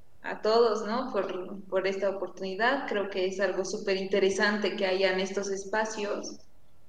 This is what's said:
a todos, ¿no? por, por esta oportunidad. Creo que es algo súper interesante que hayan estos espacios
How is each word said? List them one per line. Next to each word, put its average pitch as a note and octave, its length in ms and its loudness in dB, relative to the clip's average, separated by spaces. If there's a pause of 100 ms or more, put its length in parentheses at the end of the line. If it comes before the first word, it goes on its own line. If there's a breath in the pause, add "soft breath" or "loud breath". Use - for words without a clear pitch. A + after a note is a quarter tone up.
(220)
a - 200 -6
todos, G#3+ 440 4
¿no? B3 260 -2
por, F#3+ 520 -4
por F#3+ 220 0
esta G3 240 2
oportunidad. G3 800 -2
Creo G3 220 0
que F#3 160 0
es F#3+ 140 -2
algo F#3 240 2
súper G3 320 0
interesante G3 800 2
que F#3+ 100 2
hayan F#3+ 340 2
estos G3 300 -2
espacios G#3 880 -2 (500)